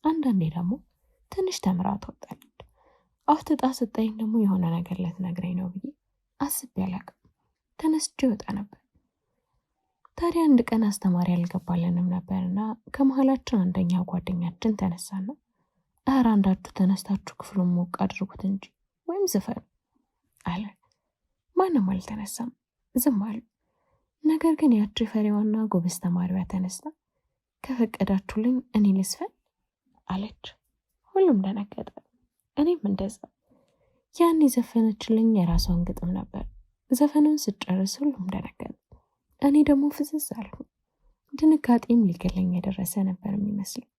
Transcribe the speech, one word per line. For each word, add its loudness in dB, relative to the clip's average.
አንዳንዴ 0
ደግሞ -4
ትንሽ -4
ተምራ 0
ትወጣለች። -18
አፍጥጣ 0
ስጠኝ -4
ደግሞ -4
የሆነ 2
ነገር -4
ልትነግረኝ -6
ነው -4
ብዬ -10
አስቤ -6
አላቅም። -8
ተነስቼ -2
እወጣ 0
ነበር። -10
ታዲያ 0
አንድ 8
ቀን 0
አስተማሪ 0
አልገባልንም -2
ነበርና -4
ከመሀላችን 2
አንደኛው 0
ጓደኛችን -4
ተነሳና -4
«ኧረ 4
አንዳችሁ 2
ተነስታችሁ 0
ክፍሉን -2
ሞቅ -2
አድርጉት -6
እንጂ -4
ወይም -2
ዝፈኑ» -2
አለ። -6
ማንም 2
አልተነሳም፣ -8
ዝም 2
አሉ። -6
ነገር 2
ግን 4
ያቺ 0
ፈሪዋና 0
ጎበዝ -2
ተማሪዋ -2
ተነስታ -6
«ከፈቀዳችሁልኝ -2
እኔ 4
ልስፈን» -2
አለች። -6
ሁሉም 6
ደነገጠ፣ -6
እኔም 2
እንደዛ። -2
ያን 4
የዘፈነችልኝ 2
የራሷን 2
ግጥም -4
ነበር። -8
ዘፈኑን 4
ስጨርስ -2
ሁሉም -4
ደነገጠ፣ -10
እኔ 4
ደግሞ 4
ፍዝዝ -6
አልኩ። -12
ድንጋጤም 4
ሊገለኝ 0
የደረሰ -4
ነበር -4
የሚመስለው። -6